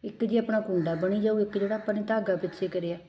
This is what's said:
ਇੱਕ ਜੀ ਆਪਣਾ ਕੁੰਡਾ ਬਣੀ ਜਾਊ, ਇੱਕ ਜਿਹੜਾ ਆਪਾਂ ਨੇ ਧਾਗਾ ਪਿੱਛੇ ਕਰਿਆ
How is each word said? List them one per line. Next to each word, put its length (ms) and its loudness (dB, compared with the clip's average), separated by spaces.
ਇੱਕ 200 -4
ਜੀ 120 2
ਆਪਣਾ 240 2
ਕੁੰਡਾ 340 0
ਬਣੀ 260 0
ਜਾਊ, 200 4
ਇੱਕ 180 0
ਜਿਹੜਾ 160 0
ਆਪਾਂ 200 -2
ਨੇ 80 -2
ਧਾਗਾ 340 0
ਪਿੱਛੇ 320 -4
ਕਰਿਆ 300 -4